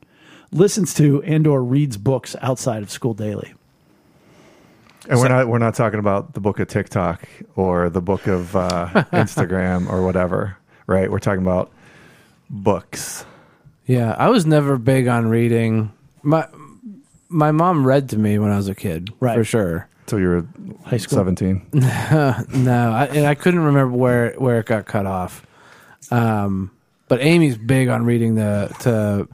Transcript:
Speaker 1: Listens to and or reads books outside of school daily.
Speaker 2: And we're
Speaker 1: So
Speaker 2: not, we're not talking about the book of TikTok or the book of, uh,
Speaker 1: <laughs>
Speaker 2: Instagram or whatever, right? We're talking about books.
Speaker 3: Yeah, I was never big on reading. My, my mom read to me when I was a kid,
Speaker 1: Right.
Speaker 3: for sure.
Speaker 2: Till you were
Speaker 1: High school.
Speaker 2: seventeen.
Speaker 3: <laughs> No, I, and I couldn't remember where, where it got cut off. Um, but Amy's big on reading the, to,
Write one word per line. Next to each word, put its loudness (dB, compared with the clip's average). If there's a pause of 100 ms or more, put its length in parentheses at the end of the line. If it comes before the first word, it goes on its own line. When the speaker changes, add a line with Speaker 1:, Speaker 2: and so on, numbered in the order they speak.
(520)
Speaker 1:
Listens 2
to 2
and 2
or 2
reads 0
books -4
outside -4
of -12
school -6
daily. -8 (1500)
Speaker 2:
And 4
we're 4
Speaker 1:
So 4
Speaker 2:
not, 2
we're 0
not 0
talking 0
about -2
the -8
book -2
of -2
TikTok -2 (320)
or 2
the -2
book -2
of, -2
uh, -2
Speaker 1:
<laughs> -2
Speaker 2:
Instagram -2
or -2
whatever, -2 (300)
right? 0
We're -2
talking -2
about 0 (800)
books. -6 (600)
Speaker 3:
Yeah, 0
I 2
was 2
never 2
big 2
on 2
reading. 2 (300)
My, 0 (840)
my 0
mom 2
read 2
to -2
me 2
when 2
I 2
was -2
a -4
kid, -8 (100)
Speaker 1:
Right. 0
Speaker 3:
for 2
sure. -2 (180)
Speaker 2:
Till -2
you 2
were 0 (380)
Speaker 1:
High -2
school. -2
Speaker 2:
seventeen. -2
Speaker 3:
<laughs> -20
No, 0
I, 0
and 2
I 2
couldn't 2
remember 2
where, 2
where 0
it -4
got -2
cut -4
off. -6 (640)
Um, 0 (380)
but 2
Amy's 4
big 0
on 0
reading 2
the, -2
to, 0